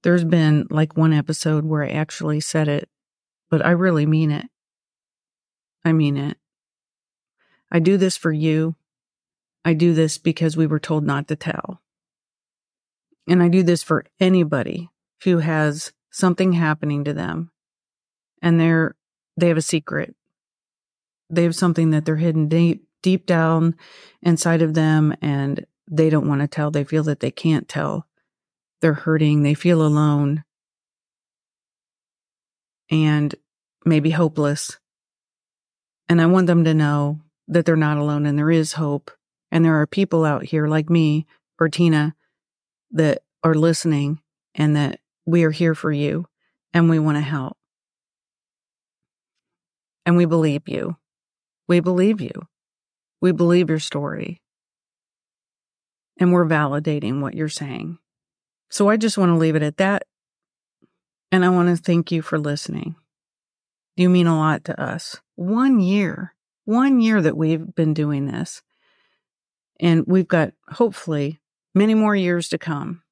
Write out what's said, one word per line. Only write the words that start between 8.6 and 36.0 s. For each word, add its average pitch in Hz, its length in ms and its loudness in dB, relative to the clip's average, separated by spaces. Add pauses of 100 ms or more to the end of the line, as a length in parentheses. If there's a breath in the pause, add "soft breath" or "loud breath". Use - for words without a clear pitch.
I 170 80 2
do 165 220 4
this 156 240 0
because 160 400 -2
we 160 80 2
were 151 120 -2
told 156 260 -2
not 143 240 -4
to 156 80 -6
tell. - 440 -10 (1500)
And 180 160 4
I 175 60 4
do 180 140 4
this 170 200 2
for - 220 -2 (160)
anybody 170 720 0 (320)
who 180 160 2
has 156 560 -2 (160)
something 185 420 0
happening 151 520 -2
to 147 100 -6
them 160 360 -8 (920)
and 170 180 2
they're, 165 340 0 (440)
they 170 100 2
have 165 80 2
a 160 60 -2
secret. - 520 -6 (1160)
They 170 140 0
have 165 120 0
something 165 360 2
that 151 120 0
they're 156 120 -2
hidden 160 320 0
deep, 165 360 2 (180)
deep 185 220 0
down 165 500 2 (460 loud breath)
inside 165 400 2
of 156 140 0
them, 156 480 2
and 139 420 -4 (260)
they 160 200 2
don't 151 180 0
want 143 140 0
to 147 40 0
tell. 147 240 -4
They 147 140 -4
feel 156 200 -2
that 147 160 -4
they 127 100 -4
can't - 360 -2
tell. - 400 -6 (760)
They're 165 120 2
hurting. 151 500 2
They 147 120 2
feel 170 260 2
alone 151 640 0 (2500)
and 151 440 0 (520)
maybe 160 240 2
hopeless. 151 680 -2 (1300)